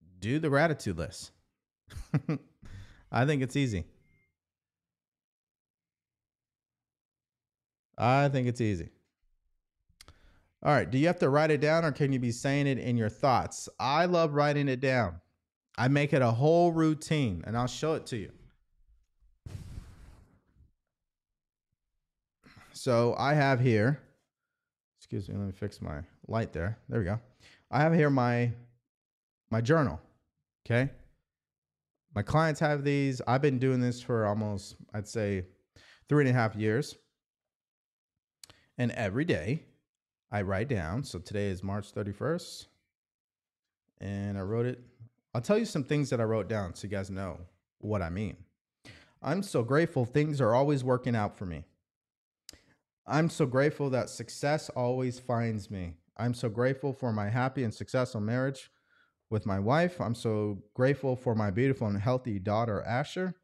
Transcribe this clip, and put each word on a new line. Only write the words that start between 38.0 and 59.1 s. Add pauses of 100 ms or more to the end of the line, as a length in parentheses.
And
every
day (680)
I
write
down.
So
today
is
March
thirty-first. (1300)
And
I
wrote
it. (560)
I'll
tell
you
some
things
that
I
wrote
down
so
you
guys
know (380)
what
I
mean. (840)
"I'm
so
grateful
things
are
always
working
out
for
me. (1400)
I'm
so
grateful
that
success
always
finds
me. (200)
I'm
so
grateful
for
my
happy
and
successful
marriage." (600)